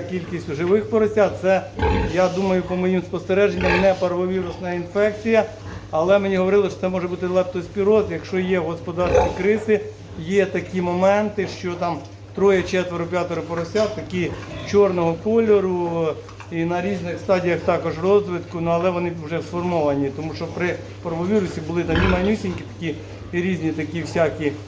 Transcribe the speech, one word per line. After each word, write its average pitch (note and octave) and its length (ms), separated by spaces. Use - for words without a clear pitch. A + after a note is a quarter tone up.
кількість F3 440
живих F#3 360
поросят, G#3+ 420
це, F#3 200
я F#3 140
думаю, F#3 340
по F3+ 140
моїм F#3 260
спостереженням, F#3 800
не F#3+ 140
парвовірусна F3+ 800
інфекція. G#3 720
Але F3 280
мені G3 180
говорили, F#3+ 340
що C#3+ 100
це F#3 80
може F3+ 200
бути F3+ 180
лептоспіроз, F#3 840
якщо E3+ 280
є F#3 200
в E3+ 60
господарстві F3 760
криси, G#3 380
є F#3 280
такі F3+ 360
моменти, F#3+ 680
що F3+ 140
там E3+ 260
троє, F#3+ 280
четверо, F3+ 440
п'ятеро F3 360
поросят, E3+ 520
такі E3+ 360
чорного F3+ 440
кольору, F#3 840
і E3 120
на F3 180
різних F3 360
стадіях F3 420
також E3 320
розвитку, F3+ 580
ну, E3 100
але E3+ 200
вони F3 220
вже D#3 180
сформовані, D3+ 760
тому D#3 180
що E3+ 120
при E3+ 280
парвовірусі F3 580
були E3 240
там D#3+ 120
і F#3 160
манюсінькі F#3 500
такі, D#3+ 200
і F3 80
різні E3+ 300
такі D#3 320
всякі D3+ 500